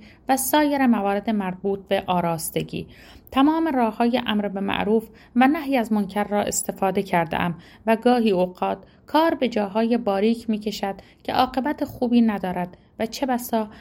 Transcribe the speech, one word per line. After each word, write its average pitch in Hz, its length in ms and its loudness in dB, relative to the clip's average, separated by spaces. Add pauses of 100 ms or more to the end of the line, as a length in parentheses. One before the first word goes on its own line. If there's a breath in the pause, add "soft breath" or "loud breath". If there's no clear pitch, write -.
(280 loud breath)
و 262 80 4
سایر 285 500 2
موارد 202 440 0
مربوط 196 580 -2
به 196 180 2
آراستگی. 170 800 -2 (440 loud breath)
تمام 311 380 2
راه‌های 240 580 0
امر 208 220 0
به 196 120 -6
معروف 202 480 0 (280 loud breath)
و 254 120 6
نهی 285 280 0
از 220 160 0
منکر 208 320 0
را 202 180 0
استفاده 190 600 -2
کرده‌ام 170 520 0 (320 loud breath)
و 226 100 4
گاهی 233 340 2
اوقات 185 540 -2 (220 soft breath)
کار 320 280 4
به 269 140 -2
جاهای 226 500 0
باریک 226 520 0
می‌کشد 208 440 -4 (280 soft breath)
که - 100 -6
عاقبت 262 520 0
خوبی 240 380 0
ندارد 180 540 -2 (220 soft breath)
و 220 80 -2
چه 226 200 -6
بسا 240 420 -2 (120)